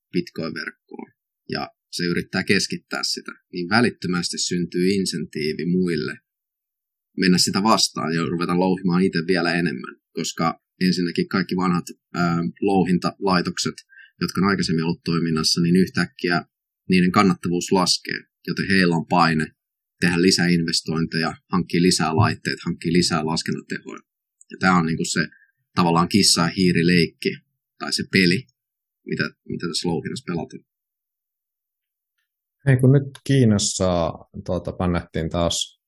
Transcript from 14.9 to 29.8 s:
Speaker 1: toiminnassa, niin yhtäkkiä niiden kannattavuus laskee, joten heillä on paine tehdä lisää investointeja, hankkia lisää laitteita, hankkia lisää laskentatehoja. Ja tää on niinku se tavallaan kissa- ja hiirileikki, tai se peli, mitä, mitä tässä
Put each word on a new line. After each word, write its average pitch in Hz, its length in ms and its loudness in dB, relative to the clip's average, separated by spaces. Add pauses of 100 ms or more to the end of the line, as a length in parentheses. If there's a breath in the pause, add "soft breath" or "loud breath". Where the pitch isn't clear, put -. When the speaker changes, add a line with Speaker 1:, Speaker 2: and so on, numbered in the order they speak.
Speaker 1:
toiminnassa, 82 580 -2
niin 85 140 2
yhtäkkiä 87 680 -2 (440)
niiden 90 220 4
kannattavuus 87 600 0
laskee, - 480 0 (280)
joten 85 220 -4
heillä 90 260 2
on 80 120 -4
paine 80 400 2 (520)
tehdä 87 220 0
lisää 92 260 4
investointeja, 82 880 -2 (160)
hankkia 87 300 0
lisää 85 340 2
laitteita, 78 500 -2
hankkia 85 280 -4
lisää 85 320 0
laskentatehoja. - 760 -8 (500)
Ja - 80 -16
tää 92 160 4
on 85 100 4
niinku 80 200 -2
se - 140 -2 (560 soft breath)
tavallaan 85 340 2
kissa- 92 320 4
ja 82 60 2 (100)
hiirileikki, 87 720 2 (500)
tai - 140 -8
se 101 180 -4
peli, 95 360 4 (580)
mitä, 87 180 -4 (260)
mitä - 180 -8
tässä 85 220 -6